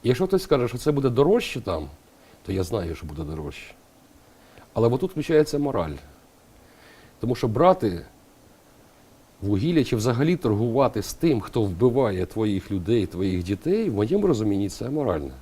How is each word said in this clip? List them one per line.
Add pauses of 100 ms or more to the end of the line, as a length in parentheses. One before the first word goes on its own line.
І
якщо
хтось
скаже,
що
це
буде
дорожче
там, (580)
то
я
знаю,
що
буде
дорожче. (1000)
Але
отут
включається
мораль. (1300)
Тому
що
брати (1400)
вугілля
чи
взагалі
торгувати
з
тим,
хто
вбиває
твоїх
людей,
твоїх
дітей,
в
моєму
розумінні
це
аморально. (120)